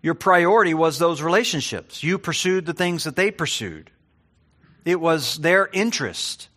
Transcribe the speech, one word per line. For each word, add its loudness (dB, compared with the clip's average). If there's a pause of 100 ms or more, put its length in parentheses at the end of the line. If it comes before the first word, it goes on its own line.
your -2
priority 4
was 2
those 2
relationships. -2
You -2
pursued -2
the -6
things -2
that -6
they 0
pursued. -8 (960)
It 0
was 0
their 2
interest -4